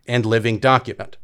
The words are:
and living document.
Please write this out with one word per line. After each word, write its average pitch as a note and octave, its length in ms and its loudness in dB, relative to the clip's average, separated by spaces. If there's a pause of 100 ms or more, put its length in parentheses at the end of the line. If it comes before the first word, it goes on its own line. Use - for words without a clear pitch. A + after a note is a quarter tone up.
and A#2+ 180 0
living A2+ 320 0
document. B2 640 0